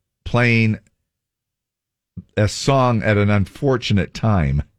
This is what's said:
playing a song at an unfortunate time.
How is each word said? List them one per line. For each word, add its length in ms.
playing 560
a 100
song 540
at 160
an 140
unfortunate 800
time. 480